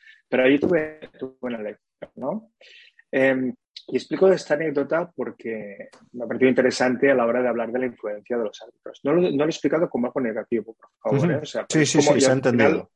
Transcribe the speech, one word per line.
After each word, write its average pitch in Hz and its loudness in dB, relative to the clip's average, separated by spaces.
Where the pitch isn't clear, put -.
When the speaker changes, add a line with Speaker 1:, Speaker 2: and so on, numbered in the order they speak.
Speaker 1:
pero 127 2
ahí 139 4
tuve, 156 -2
tuve 131 -12
una 123 -8
lección, - -14
¿no? 190 -8
Em, 131 0
y - -4
explico 156 2
esta 160 0
anécdota 151 -2
porque 110 -10
me 120 -10
ha - -10
parecido 117 2
interesante 127 2
a 135 4
la 120 2
hora 123 0
de 123 0
hablar 117 -4
de 123 -2
la 127 -2
influencia 110 -8
de 117 -2
los - -10
árbitros. - -20
No 143 0
lo, 175 4
no 170 0
lo 147 0
he - -2
explicado 156 -2
como 123 -2
algo 139 -4
negativo, 110 -4
por - -20
favor, 131 0
Speaker 2:
Ujú. 139 0
Speaker 1:
¿eh? - -4
O 147 -12
sea, - -8
Speaker 2:
Sí, 156 2
Speaker 1:
es 139 2
Speaker 2:
sí, 160 4
Speaker 1:
como, 147 6
Speaker 2:
sí, 127 4
Speaker 1:
y - 4
Speaker 2:
se 131 6
ha 131 4
Speaker 1:
al 131 -2
final 127 2
Speaker 2:
entendido. - 2